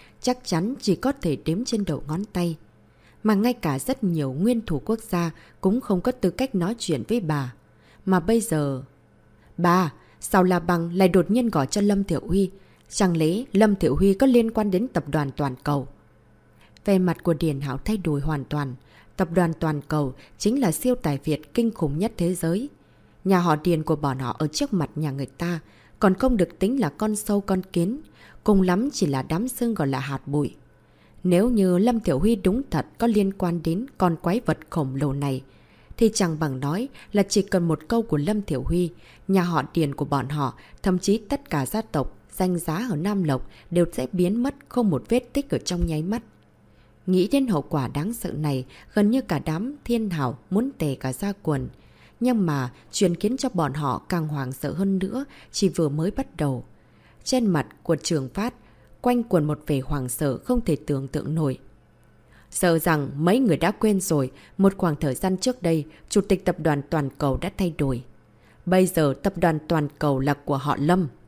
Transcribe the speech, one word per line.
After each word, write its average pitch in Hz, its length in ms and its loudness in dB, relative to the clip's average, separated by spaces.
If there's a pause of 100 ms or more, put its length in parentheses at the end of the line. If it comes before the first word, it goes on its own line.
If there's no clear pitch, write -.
(220)
chắc 247 220 0
chắn 190 380 -2
chỉ 185 140 2
có 262 160 -2
thể 165 340 -4
đếm 170 200 -2
trên 208 200 -2
đầu 151 220 -4
ngón 170 180 -4
tay. 170 320 -4 (640)
Mà 214 100 2
ngay 226 200 2
cả 143 260 -2
rất - 240 -4
nhiều 156 300 -2
nguyên 220 280 0
thủ 156 240 -4
quốc 220 140 -2
gia 170 320 -2 (300)
cũng 214 200 2
không 185 200 0
có 254 100 0
tư 190 180 -2
cách 254 260 -4
nói 185 240 0
chuyện 135 280 -2
với 240 120 0
bà. 143 340 -4 (520)
Mà 185 140 4
bây 220 220 2
giờ... 143 420 -2 (760)
bà, 175 360 4 (260)
sao 185 240 4
La 180 160 4
Băng 170 340 -2
lại 185 160 6
đột 175 220 4
nhiên 233 180 2
gọi 143 180 2
cho 208 140 -2
Lâm 202 220 2
Thiệu 165 240 -2
Huy? 190 240 2 (380)
Chẳng 180 280 2
lẽ 165 260 2 (100)
Lâm 208 220 6
Thiệu 156 200 2
Huy 190 180 4
có 269 140 4
liên 233 240 4
quan 208 200 -2
đến 196 160 0
tập 160 200 -2
đoàn 143 300 -2
Toàn 135 260 -4
Cầu? 143 240 -2 (960)
Vẻ 196 140 4
mặt 180 240 0
của 170 100 2
Điền 143 280 -2
Hảo 139 240 -6
thay 214 120 -2
đổi 151 240 -2
hoàn 147 240 -2
toàn. 139 300 -4 (420)
Tập 165 160 0
đoàn 170 260 2
Toàn 151 280 -2
Cầu 147 260 -2 (240)
chính 254 240 0
là 185 100 2
siêu 247 240 0
tài 143 280 -2
Việt - 300 -4
kinh 233 200 2
khủng 147 260 -2
nhất 220 180 -2
thế 180 160 0
giới. 180 360 -2 (540)
Nhà 185 160 4
họ 170 160 4
Điền 156 280 0
của 160 120 0
bọn 139 240 -4
họ 123 200 -6
ở 156 80 0
trước 285 260 -2
mặt 165 220 0
nhà 151 160 -2
người 135 140 -6
ta 170 340 -6 (400)
còn 214 140 4
không 254 240 2
được 175 220 -2
tính 247 200 0
là 170 100 0
con 214 260 -2
sâu 202 260 -2
con 190 200 -2
kiến, 196 400 -2 (420)
cùng 196 180 6
lắm 190 320 2
chỉ - 120 0
là 139 160 0
đám 185 260 -2
xương 233 260 -2
gọi 160 140 0
là 131 120 -2
hạt 135 280 -8
bụi. 143 280 -2 (680)
Nếu 180 260 4
như 190 280 4
Lâm 226 220 4
Thiệu 156 200 0
Huy 220 160 4
đúng 220 260 0 (100)
thật 156 140 0 (120)
có 233 100 2
liên 202 260 2
quan 170 300 -4
đến 180 220 -2 (120)
con 170 240 2
quái 196 240 0
vật 156 120 0 (120)
khổng 135 260 -4
lồ 139 180 -2
này, 139 280 -4 (560)
thì 220 160 4
chẳng 165 260 -2
bằng 139 200 -2
nói 165 300 -4 (220)
là 202 120 4
chỉ 196 180 2
cần 180 260 0
một 156 200 0
câu 226 140 0
của 185 160 -2
Lâm 202 240 -2
Thiệu 135 220 -4
Huy, 170 280 0 (360)
nhà 190 160 4
họ 165 200 0 (100)
Điền 147 220 0
của 143 100 -4
bọn 139 240 -2
họ, 143 280 -4 (260)
thậm 185 160 2
chí 202 180 2
tất - 320 -6
cả 143 160 -2
gia 220 160 -4
tộc, - 360 -4 (140)
danh 185 260 0
giá 170 320 -4
ở 175 60 -2
Nam 190 280 -2
Lộc 139 260 -2 (220)
đều 170 220 4
sẽ 254 180 -4
biến 190 320 0
mất 277 120 -4 (140)
không 233 200 0
một 143 200 0
vết 247 240 0
tích 285 160 -4
ở 139 80 0
trong 175 300 -2
nháy 156 160 -2
mắt. 214 200 -4 (800)
Nghĩ 185 220 4
đến 269 200 2
hậu 165 140 2
quả 135 260 -4
đáng 165 260 -4
sợ - 180 -8
này, 143 340 -4 (280)
gần 208 180 4
như 262 100 2
cả - 240 -4
đám 208 300 -4 (100)
Thiên 226 240 -2
Hảo 135 300 -4 (100)
muốn 233 280 0
tè 143 180 -2
cả 131 180 -6
da 202 200 -6 (100)
quần. 135 260 -2 (500)
Nhưng 233 260 2
mà 135 280 -2 (180)
chuyện 175 240 2
khiến 247 220 -2
cho 262 120 -4
bọn 151 240 -2
họ 143 360 -4
càng 165 180 -2
hoảng 139 240 -6
sợ - 220 -6
hơn 190 260 0
nữa 214 260 -4 (260)
chỉ 190 180 0
vừa 147 200 0
mới 156 220 -2
bắt - 260 -8
đầu. 135 280 -2 (580)
Trên 254 220 0
mặt 165 220 2 (160)
của 165 120 2
Trường 135 340 -2
Phát 214 240 -4 (480)
quanh 247 220 2
quẩn 180 220 2
một 151 220 -2
vẻ 143 120 0
hoảng 131 300 -4
sợ 139 280 -2
không 247 240 0
thể 156 240 0
tưởng 139 220 -2
tượng 151 280 -4
nổi. 143 240 -2 (920)
Sợ 170 280 2
rằng 151 380 0
mấy 175 220 4
người 196 180 4
đã 175 140 2
quên 208 300 0
rồi, 139 300 0 (260)
một 196 200 4
khoảng 160 180 0
thời 139 200 -2
gian 190 220 -2
trước 247 240 -2
đây, 165 240 0 (240)
chủ 202 120 4
tịch 190 240 0
tập 180 140 2
đoàn 151 300 0
Toàn 147 280 0
Cầu 135 200 0
đã 175 200 -6
thay 175 200 0
đổi. 131 260 -2 (600)
Bây 185 200 6
giờ 156 280 2 (100)
tập 190 140 0
đoàn 160 300 2
Toàn 151 200 0 (120)
Cầu 139 200 0
là 139 140 0
của - 240 -4
họ 139 220 -2
Lâm. 170 280 2 (200)